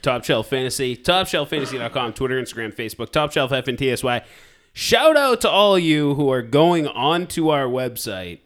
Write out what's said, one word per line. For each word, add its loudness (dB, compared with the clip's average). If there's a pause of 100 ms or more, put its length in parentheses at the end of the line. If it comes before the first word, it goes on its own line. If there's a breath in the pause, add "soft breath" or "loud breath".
Top -2
Shelf 0
Fantasy, -2
top -2
shelf -4
fantasy -6
dot -8
com, -4
Twitter, -4
Instagram, -10
Facebook, -10
Top -2
Shelf 0
F -2
N -4
T -2
S -4
Y. -2 (500 soft breath)
Shout 4
out 4
to 2
all 4
you 2
who 2
are 0
going 4
onto 0
our 0
website, -6